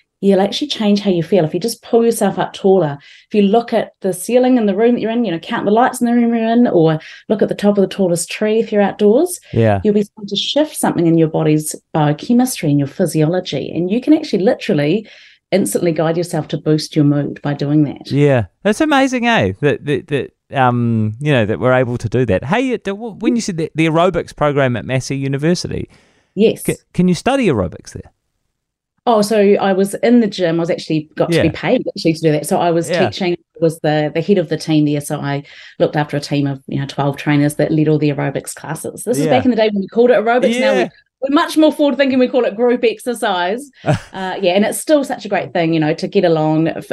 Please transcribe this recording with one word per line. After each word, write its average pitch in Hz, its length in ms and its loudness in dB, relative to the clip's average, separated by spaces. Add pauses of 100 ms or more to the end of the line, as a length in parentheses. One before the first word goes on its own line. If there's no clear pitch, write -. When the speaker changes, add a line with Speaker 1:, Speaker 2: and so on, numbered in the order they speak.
(220)
Speaker 1:
you'll 196 200 4
actually 202 260 -2
change 208 340 0
how 202 100 0
you 170 100 0
feel. 175 240 2
If 156 80 -4
you 180 60 -4
just 226 240 -6
pull 233 220 2
yourself 208 340 0
up - 140 -4
taller, 175 440 2 (320)
if - 60 -6
you 208 80 4
look 226 300 2
at - 180 -2 (100)
the 185 120 -2
ceiling 254 440 2
in 220 80 2
the 196 100 0
room 233 200 2
that - 60 -4
you're 220 100 -2
in, 240 140 -2
you 185 60 -2
know, 165 80 -4
count - 260 -6
the 202 60 2
lights 240 300 2
in 240 60 2
the 233 60 0
room 233 200 2
you're 226 160 0
in, 240 180 4
or 160 320 4 (300)
look 208 120 0
at 208 80 2
the - 60 -6
top 202 220 2
of 202 40 2
the 190 60 2
tallest 175 440 -2
tree 214 280 0
if 220 120 -2
you're 208 100 2
outdoors, 208 580 2 (140)
Speaker 2:
Yeah. 110 300 2
Speaker 1:
you'll 208 100 2
be 208 100 2
starting 208 260 -10
to 208 60 -6
shift 294 400 -2
something 175 300 0
in 165 120 4
your 160 100 4
body's 156 480 0 (180)
biochemistry 170 760 0
and 143 100 2
your 139 80 0
physiology. 160 880 -2
And 180 160 -2
you 240 100 0
can 302 120 2
actually 311 300 0
literally 196 640 0 (440)
instantly 175 400 0
guide 160 260 0
yourself 170 320 -4
to 165 80 -4
boost 156 380 -2
your 151 100 4
mood 143 360 0
by 143 120 -4
doing 147 300 0
that. - 260 -6
Speaker 2:
Yeah. 135 360 2 (180)
That's 208 180 0
amazing, 269 460 2
eh? 160 340 2
That, 143 240 0
that, 139 220 -4
that, 135 240 -4 (260)
um, 117 640 0
you 151 120 0
know, 120 140 4
that 98 140 -2
we're 123 140 2
able 123 240 0
to - 120 -6
do 127 160 0
that. 95 200 0
Hey, 240 280 -2
uh, 208 100 -4
the, 196 80 -6
w-, 208 280 -10
when 240 160 0
you 226 60 -2
said 190 160 -6
that 156 180 -6
the 160 120 2
aerobics 165 480 0
program 139 400 0
at 98 100 -8
Massey 131 320 -4
University, 139 720 -4 (440)
Speaker 1:
Yes. 196 300 2
Speaker 2:
c-, - 120 -2 (180)
can 180 140 2
you 180 60 2
study 247 340 0
aerobics 95 460 -4
there? - 180 -16 (960)
Speaker 1:
Oh, 220 140 4
so 208 180 2
I 196 320 4
was 190 240 0
in 240 260 4
the 214 60 0
gym. 170 320 -2
I - 20 0
was 160 100 -2
actually 156 440 -4
got 165 160 -2
to 156 100 2
be - 60 2
Speaker 2:
Yeah. 151 60 0
Speaker 1:
paid 226 300 -2 (120)
actually 165 180 0
to 160 80 -8
do 160 100 2
that. 151 160 -2
So 190 120 0
I 175 120 2
was 165 180 -2
Speaker 2:
Yeah. 160 180 0
Speaker 1:
teaching, 175 300 -4 (240)
was 165 200 0
the, 151 320 0
the 165 80 -2
head 190 180 2
of 160 100 -4
the 156 80 -2
team 151 280 2
there. 147 140 0
So 147 200 -6
I 143 240 -4 (340)
looked - 180 0
after 143 220 -2
a - 20 -2
team 143 280 -2
of, 135 200 -6
you - 120 -4
know, 139 80 -4
twelve 139 280 -4
trainers 147 400 0
that 151 160 0
led 156 160 2
all 151 120 2
the 147 100 0
aerobics 143 460 -6
classes. - 480 -12
This 247 160 -2
is 285 60 0
Speaker 2:
Yeah. 156 60 0
Speaker 1:
back 254 140 2
in 247 60 4
the 214 60 -2
day 220 120 2
when 202 120 -2
we 190 60 -8
called 240 220 2
it 247 80 4
aerobics. 233 420 0
Now 262 140 2
Speaker 2:
Yeah. - 120 0
Speaker 1:
we, - 40 -8 (320)
we're 277 120 -2
much 311 240 0
more 311 140 6
forward 294 260 0
thinking. 269 220 2
We 247 80 4
call 247 180 0
it 196 100 -2
group 240 280 0
exercise. 220 920 -4
Speaker 2:
<laughs> - 40 -20 (360)
Speaker 1:
Uh, 185 260 -8
yeah, 175 120 0
and 208 100 2
it's 220 160 -4
still 294 240 2
such - 220 -8
a 208 40 -12
great 175 220 -4
thing, 165 220 0
you 160 60 2
know, 156 140 0
to 185 140 -6
get 190 160 0
along, 156 460 2
f-, - 240 -10